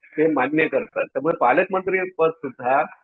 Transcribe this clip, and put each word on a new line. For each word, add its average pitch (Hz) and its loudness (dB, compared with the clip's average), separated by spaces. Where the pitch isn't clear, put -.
ते 156 2
मान्य 151 0
करतात. 127 -4
त्यामुळे 139 -2
पालकमंत्री 185 0
पद 160 4
सुद्धा 135 -2